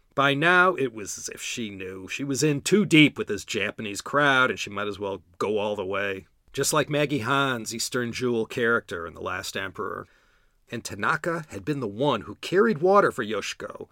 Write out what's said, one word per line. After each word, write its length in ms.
By 180
now, 420
it 180
was 240
as 100
if 140
she 280
knew. 380
She 160
was 200
in 180
too 240
deep 320
with 100
this 160
Japanese 560
crowd, 500
and 100
she 100
might 180
as 120
well 220
go 200
all 180
the 100
way. 420
Just 180
like 180
Maggie 300
Hahn's 560
Eastern 380
Jewel 320
character 600
in 100
The 60
Last 360
Emperor. 500
And 120
Tanaka 680
had 160
been 160
the 60
one 340
who 140
carried 440
water 320
for 120
Yoshiko 680